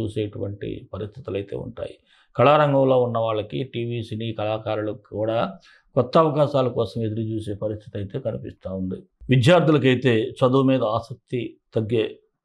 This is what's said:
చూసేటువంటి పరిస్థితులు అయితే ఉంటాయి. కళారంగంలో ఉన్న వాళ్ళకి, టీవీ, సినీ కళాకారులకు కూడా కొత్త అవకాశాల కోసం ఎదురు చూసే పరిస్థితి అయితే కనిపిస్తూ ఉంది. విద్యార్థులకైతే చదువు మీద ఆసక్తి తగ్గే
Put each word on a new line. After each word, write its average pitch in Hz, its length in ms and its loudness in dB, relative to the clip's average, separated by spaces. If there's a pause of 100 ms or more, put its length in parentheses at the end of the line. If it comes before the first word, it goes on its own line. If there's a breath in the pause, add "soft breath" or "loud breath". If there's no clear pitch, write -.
చూసేటువంటి 104 920 -8
పరిస్థితులు 107 420 -10
అయితే 98 200 -8
ఉంటాయి. - 380 -12 (420 soft breath)
కళారంగంలో 135 640 6
ఉన్న 117 160 0
వాళ్ళకి, 113 460 -2
టీవీ, 120 380 -6
సినీ 110 300 -6
కళాకారులకు 107 800 -4
కూడా 110 480 -2 (360 soft breath)
కొత్త 127 240 2
అవకాశాల 143 500 2
కోసం 117 340 -4
ఎదురు 110 180 -4
చూసే 107 340 -6
పరిస్థితి 107 440 -8
అయితే 101 220 -8
కనిపిస్తూ 113 560 -8
ఉంది. 92 200 -6 (340)
విద్యార్థులకైతే 127 920 4
చదువు 131 400 2
మీద 131 200 2
ఆసక్తి 117 720 -6 (180)
తగ్గే 110 440 -2 (260)